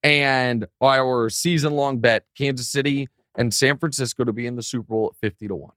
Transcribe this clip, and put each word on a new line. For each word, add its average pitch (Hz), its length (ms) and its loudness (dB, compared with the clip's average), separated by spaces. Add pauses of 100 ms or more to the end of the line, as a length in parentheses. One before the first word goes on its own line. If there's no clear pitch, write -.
And 131 640 2 (160)
our 127 480 2
season 151 440 0
long 139 240 0
bet, 113 280 2 (100)
Kansas 135 320 -2
City 139 400 -2 (280)
and 117 180 0
San 139 240 2
Francisco 135 460 -2
to 117 80 0
be 120 140 -6
in 123 100 -6
the 120 60 -8
Super 117 260 -8
Bowl 110 240 -2
at - 80 -18
fifty 107 280 -6
to 98 60 -6
one. 71 220 -12